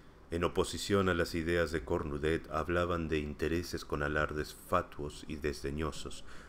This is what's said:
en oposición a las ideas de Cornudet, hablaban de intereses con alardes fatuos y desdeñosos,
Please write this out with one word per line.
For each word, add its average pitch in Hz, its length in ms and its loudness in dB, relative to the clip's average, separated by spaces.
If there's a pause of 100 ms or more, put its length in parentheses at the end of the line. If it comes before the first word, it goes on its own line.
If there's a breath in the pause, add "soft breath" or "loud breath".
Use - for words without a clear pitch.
(300 loud breath)
en 85 140 2
oposición 92 640 4
a 87 60 6
las 85 200 2
ideas 82 380 2
de 80 120 0
Cornudet, 78 680 0
hablaban 85 580 0
de 78 100 2
intereses 76 640 -2
con 73 180 -2
alardes 76 520 0
fatuos - 760 -2
y 78 80 -6
desdeñosos, 71 880 -4 (240 loud breath)